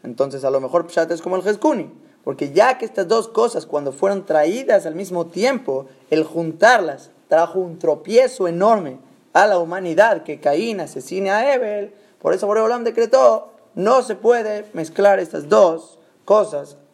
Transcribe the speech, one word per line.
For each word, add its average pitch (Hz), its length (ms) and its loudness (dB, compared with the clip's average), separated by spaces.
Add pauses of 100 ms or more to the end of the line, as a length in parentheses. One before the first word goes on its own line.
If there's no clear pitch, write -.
Entonces, 131 400 -6
a 135 60 0
lo 139 100 0
mejor 165 280 -2
Pshat 165 240 -2
es 165 100 -6
como 180 140 -6
el 185 80 -4
Jeskuni, 208 500 -2 (300)
porque 139 280 -6
ya 233 280 2
que 233 60 -6
estas 190 220 -6
dos 226 220 0
cosas, 220 380 -2
cuando 143 260 -4
fueron 196 320 -2
traídas 180 640 0
al 156 80 -10
mismo 175 320 -6
tiempo, 175 580 -4 (240)
el 156 140 2
juntarlas 165 880 0 (180)
trajo 165 300 2
un 170 200 -8
tropiezo 185 680 0
enorme 170 500 0 (340)
a 185 140 6
la 196 140 2
humanidad, 175 640 0
que 147 160 -12
Caín 185 420 -2
asesine 175 480 -8
a 240 240 0
Ebel, 208 400 -4 (260)
por - 140 0
eso 196 140 -2
Boreolam 220 360 0
decretó, 226 680 2 (220)
no 226 300 2
se 220 120 -6
puede 214 580 0
mezclar 196 460 2
estas 151 300 -8
dos 170 500 2 (240)
cosas 160 540 -2 (160)